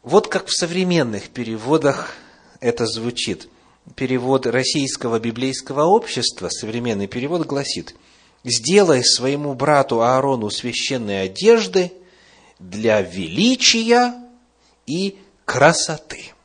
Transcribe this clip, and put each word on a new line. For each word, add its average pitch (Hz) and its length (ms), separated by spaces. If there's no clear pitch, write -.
Вот 196 280
как - 180
в - 60
современных 170 760
переводах 127 840
это 117 240
звучит. 113 640
Перевод 131 520
Российского 127 720
библейского 131 640
общества, 170 640
современный 110 600
перевод, 147 380
гласит: - 500
"Сделай 131 580
своему 139 520
брату 135 460
Аарону 127 480
священные 110 760
одежды 185 680
для 107 420
величия 226 1300
и 190 340
красоты". - 880